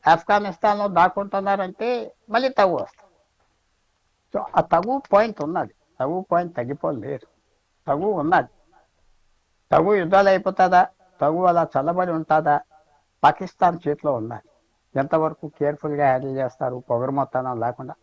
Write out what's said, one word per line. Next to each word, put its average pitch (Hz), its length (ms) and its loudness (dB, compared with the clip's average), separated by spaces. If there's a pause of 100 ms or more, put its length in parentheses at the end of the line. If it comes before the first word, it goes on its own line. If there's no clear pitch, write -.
(140)
ఆఫ్ఘనిస్తాన్లో 208 720 0 (140)
దాక్కుంటున్నారంటే 196 880 -2 (440)
మళ్ళీ 254 160 0 (100)
తగు 190 140 4 (100)
వస్తారు. - 280 -18 (1200)
So, 202 60 -4 (180)
ఆ 175 40 2 (120)
తగు 185 200 0 (200)
పాయింట్ 214 320 2
ఉన్నది, 160 280 -6 (260)
తగు 147 180 -4 (140)
పాయింట్ 175 260 -2
తగ్గిపోలేదు, 131 720 -8 (600)
తగు 151 220 -2 (140)
ఉన్నది. 165 280 2 (1200)
తగు 165 300 4
యుద్ధాలు 196 320 4
అయిపోతుందా? 185 500 2 (380)
తగు 156 180 0 (120)
అలా 170 120 4 (100)
చల్లబడి 175 460 -2
ఉంటుందా? 156 380 2 (680)
పాకిస్తాన్ 170 600 2
చేతిలో 147 260 -2 (100)
ఉన్నది. 113 260 -12 (540)
ఎంతవరకు 160 440 -2 (140)
కేర్ఫుల్గా 147 500 -2
హ్యాండిల్ 131 320 -2
చేస్తారు, 127 360 -6 (120)
పొగరుమొత్తనం 127 760 -2
లేకుండా 123 380 -8